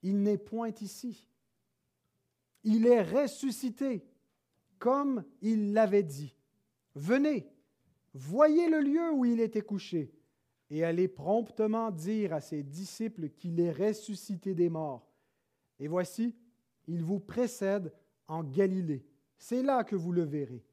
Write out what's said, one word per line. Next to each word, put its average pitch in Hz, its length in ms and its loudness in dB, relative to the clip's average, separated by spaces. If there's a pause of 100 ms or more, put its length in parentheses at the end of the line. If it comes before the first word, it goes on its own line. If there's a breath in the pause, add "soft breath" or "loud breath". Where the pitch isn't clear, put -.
Il 196 220 0
n'est 208 140 4
point 220 420 -6
ici. 214 480 -12 (1400)
Il 220 240 6
est 240 140 8
ressuscité, 254 1040 -2 (720)
comme 262 460 0 (160)
il 208 320 0
l'avait 202 300 4
dit. 143 340 -10 (580)
Venez, 240 560 0 (640)
voyez 302 560 4
le 320 100 4
lieu 311 320 2
où 269 140 2
il 233 160 2
était 220 180 0
couché, 180 540 -6 (560)
et 156 160 0
allez 175 240 2
promptement 220 840 -2
dire 185 400 -4
à 156 80 -2
ses 147 240 -8
disciples 180 640 -8
qu'il 170 320 -6
est 170 140 2
ressuscité 196 840 -4
des 175 140 2
morts. 156 360 -6 (760)
Et 147 80 -6
voici, 180 440 -2 (540)
il 170 160 -4
vous 185 160 0
précède 202 720 -2 (380 soft breath)
en 160 120 -6
Galilée. 165 640 0 (320)
C'est 247 260 -2
là 262 200 4
que 214 140 -2
vous 175 160 -2
le 175 100 4
verrez. 139 500 -6